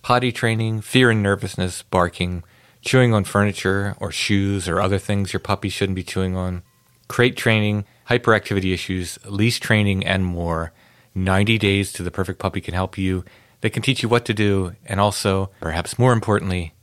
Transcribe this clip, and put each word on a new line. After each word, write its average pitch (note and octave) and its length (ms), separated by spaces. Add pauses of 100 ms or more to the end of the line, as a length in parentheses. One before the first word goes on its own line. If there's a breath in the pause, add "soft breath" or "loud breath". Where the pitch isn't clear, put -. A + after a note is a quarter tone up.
potty B2 320
training, A2+ 480
fear B2+ 300
and G#2+ 120
nervousness, F#2+ 600
barking, F2+ 640 (360 soft breath)
chewing B2 320
on G#2 120
furniture G2 760
or E2+ 100
shoes G2 600
or E2+ 100
other G2 180
things G2+ 360
your F#2 60
puppy - 280
shouldn't F#2+ 280
be F#2 60
chewing F#2 320
on, F#2 280 (460)
crate B2 280
training, G#2 480 (240 soft breath)
hyperactivity G2+ 640
issues, F#2 540
leash G#2+ 340
training, G2+ 460
and F#2+ 180
more, E2+ 480 (420 soft breath)
Ninety F#2+ 440
Days G2+ 340
to - 100
the F2 80
Perfect F#2+ 280
Puppy F#2+ 240
can - 100
help F#2 240
you. F#2+ 260 (380 soft breath)
They A2 80
can G#2+ 140
teach C3+ 200
you A#2 60
what A#2+ 160
to - 80
do G2 440 (100)
and G2 120
also, G2 520 (100)
perhaps D#2+ 380
more B2 160
importantly F#2+ 580 (100)